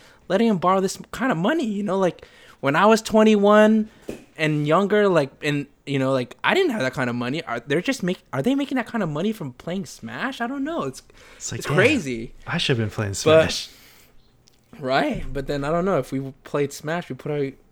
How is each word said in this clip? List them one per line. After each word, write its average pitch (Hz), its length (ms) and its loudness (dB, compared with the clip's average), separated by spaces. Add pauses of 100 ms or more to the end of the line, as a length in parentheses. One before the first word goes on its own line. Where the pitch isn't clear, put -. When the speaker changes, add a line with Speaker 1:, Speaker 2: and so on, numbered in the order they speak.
(300)
Speaker 1:
letting 208 180 2
him 208 100 2
borrow 185 220 2
this 190 180 -2 (140)
kind 247 200 -2
of 165 60 -2
money?" 269 280 0
You 202 180 -4
know, 190 160 -2
like, 180 260 -2 (360)
when 139 140 0
I 185 100 4
was 220 160 6
twenty-one 214 880 6 (480)
and 151 300 0
younger, 202 420 4
like, 151 220 2 (120)
and, 147 240 -2 (180)
you 139 140 -2
know, 131 120 0
like, 127 320 -2
I 175 100 2
didn't 359 180 2
have 220 100 -2
that 131 120 -2
kind 127 160 -2
of 120 60 -2
money. 123 280 -4
Are, 120 160 -6
they're 143 220 -2
just - 220 -4
make-, 180 280 -4
are 135 100 -2
they 254 140 2
making 277 220 -2
that 226 100 -4
kind 220 160 -4
of 165 60 -2
money 170 220 -2
from 147 220 -8
playing 175 320 -8
Smash? 156 560 -10
I 240 60 -4
don't 269 160 -8
know. 302 200 -4
It's, 135 200 -8 (320)
Speaker 2:
It's - 160 -12
like, 113 80 -8
Speaker 1:
it's - 80 -10
Speaker 2:
"Damn, 139 80 -2
Speaker 1:
crazy. 160 580 0 (140)
Speaker 2:
I 131 100 -4
should 135 200 0
have 110 100 0
been - 60 -10
playing 101 180 -4
Speaker 1:
But 156 400 4
Speaker 2:
Smash." - 180 -8 (1120)
Speaker 1:
Right, 151 520 -2
but 135 140 -6
then 143 180 -4
I 143 60 -4
don't 170 160 0
know 180 140 0
if - 120 -4
we 135 220 -6 (100)
played 143 300 -2
Smash, 165 340 -8
we - 80 -10
probably 143 420 -6 (140)